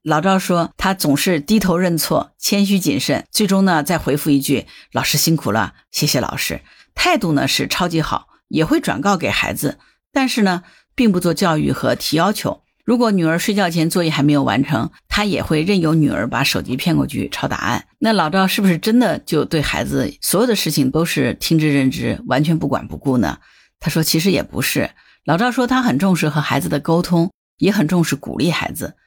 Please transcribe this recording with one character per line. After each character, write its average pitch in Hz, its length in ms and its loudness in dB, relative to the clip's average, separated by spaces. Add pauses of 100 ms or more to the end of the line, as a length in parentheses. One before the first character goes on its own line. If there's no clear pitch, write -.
老 156 200 0
赵 190 160 2
说， 175 400 -2
他 190 160 -2
总 147 220 0
是 175 220 0
低 214 220 2
头 185 160 0
认 175 200 0
错， - 420 -2
谦 202 260 0
虚 196 160 2
谨 151 180 0
慎， - 320 -2
最 214 160 0
终 196 200 2
呢， 165 160 2
再 165 160 -2
回 147 180 -2
复 151 140 0
一 139 100 4
句 131 260 -2 (260)
，“老 117 100 -4
师 - 160 0
辛 165 180 2
苦 120 160 -2
了， 107 220 -2 (160)
谢 - 160 -2
谢 143 120 0
老 - 160 -4
师。” - 280 -6 (340)
态 349 220 2
度 170 140 -2
呢， 139 140 2
是 - 220 -2
超 - 180 -2
级 165 140 0
好， - 260 -4 (220)
也 160 160 0
会 302 160 2
转 - 220 -4
告 196 160 2
给 127 100 -2
孩 - 240 -2
子， - 260 -4 (320)
但 269 160 0
是 233 160 0
呢， 180 200 0 (320)
并 226 180 4
不 180 80 0
做 170 140 0
教 160 240 2
育 143 120 0
和 120 240 0
提 - 220 -2
要 180 160 2
求。 - 300 -6 (220)
如 240 140 2
果 233 120 2
女 185 140 2
儿 160 140 2
睡 202 160 -2
觉 196 160 0
前 165 180 2
作 175 140 0
业 165 80 0
还 147 120 0
没 147 100 4
有 143 100 4
完 127 220 2
成， 123 260 -2 (180)
他 208 160 0
也 170 180 0
会 156 200 0
任 196 160 2
由 156 160 2
女 156 140 4
儿 87 180 -2
把 120 160 -2
手 - 200 -2
机 123 120 -6
骗 160 220 0
过 135 100 0
去 - 220 -6
抄 - 180 -6
答 - 120 -4
案。 - 280 -4 (140)
那 226 120 2
老 175 160 2
赵 190 200 2
是 208 120 -2
不 196 60 4
是 175 120 4
真 220 200 2
的 196 200 2
就 147 260 0
对 147 180 -2
孩 - 220 -4
子 139 360 -2
所 - 200 0
有 247 60 2
的 220 100 0
事 180 140 -2
情 131 200 0
都 156 140 0
是 135 300 -2
听 - 240 0
之 151 140 2
任 135 180 2
之， 120 360 -4
完 131 160 0
全 156 160 2
不 156 80 -4
管 139 220 -4
不 80 80 -12
顾 127 220 0
呢？ 85 200 -2 (400)
他 - 120 -6
说 160 120 0
其 - 160 0
实 180 140 2
也 151 100 0
不 - 180 -8
是。 - 300 -2 (340)
老 160 140 0
赵 240 140 0
说 247 160 0
他 254 120 2
很 147 200 0
重 185 160 2
视 156 120 0
和 151 120 -2
孩 135 180 -2
子 175 100 -2
的 147 120 -2
沟 165 200 0
通， 175 300 0 (280)
也 185 120 2
很 180 160 2
重 175 160 4
视 139 140 -2
鼓 - 200 -8
励 165 140 0
孩 - 220 -4
子。 - 240 -10 (100)